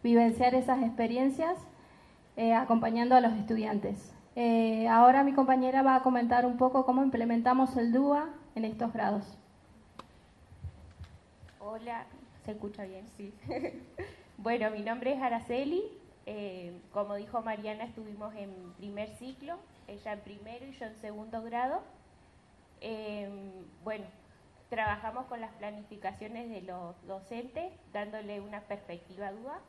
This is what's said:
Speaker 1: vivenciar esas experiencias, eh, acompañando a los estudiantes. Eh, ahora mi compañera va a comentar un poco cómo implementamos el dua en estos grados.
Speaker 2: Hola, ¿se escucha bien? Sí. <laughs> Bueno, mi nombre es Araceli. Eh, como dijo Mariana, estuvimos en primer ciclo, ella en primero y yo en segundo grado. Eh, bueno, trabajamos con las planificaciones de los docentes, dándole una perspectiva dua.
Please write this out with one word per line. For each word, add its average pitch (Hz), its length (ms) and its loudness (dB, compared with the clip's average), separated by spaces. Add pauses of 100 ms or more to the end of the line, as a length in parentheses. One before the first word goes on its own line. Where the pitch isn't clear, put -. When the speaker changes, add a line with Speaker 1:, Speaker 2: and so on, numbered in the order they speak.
Speaker 1:
vivenciar 233 520 6
esas 254 280 2
experiencias, 262 720 0 (800)
eh, 226 180 4
acompañando 233 600 4
a 254 60 12
los 226 140 4
estudiantes. 208 800 -2 (220)
Eh, 226 540 2
ahora 247 340 10
mi 277 100 4
compañera 262 500 4
va 269 120 6
a 262 80 4
comentar 247 420 4
un 247 120 0
poco 262 280 4
cómo 254 200 4
implementamos 247 720 2
el 233 160 2
dua 285 380 4 (260)
en 226 80 -2
estos 220 280 -4
grados. 208 460 -2 (2250)
Speaker 2:
Hola, 226 460 -10 (380)
¿se 214 80 -6
escucha 208 320 -8
bien? 190 220 -14 (100)
Sí. 202 160 -14 (140)
<laughs> - 360 -6 (540)
Bueno, 220 360 0
mi 214 80 -6
nombre 240 320 -2
es 269 100 -2
Araceli. 254 600 -2 (420)
Eh, 185 500 -10 (160)
como 202 220 -4
dijo 214 280 -6
Mariana, 214 420 -8
estuvimos 214 500 -14
en 202 160 -14 (280)
primer 202 320 -10
ciclo, 262 480 -14 (280)
ella 208 260 -12
en 196 80 -10
primero 220 460 -18
y 277 60 -18
yo 240 140 -14
en 220 100 -16
segundo 214 460 -12
grado. 247 400 -4 (960)
Eh, 214 500 -10 (540)
bueno, 214 220 -8 (640)
trabajamos 220 560 -4
con 233 140 -10
las 220 120 -12
planificaciones 208 1000 -12
de 190 120 -12
los 180 340 -12 (100)
docentes, 240 680 -10 (200)
dándole 208 480 -10
una 208 220 -14
perspectiva 190 680 -12
dua. 254 380 -12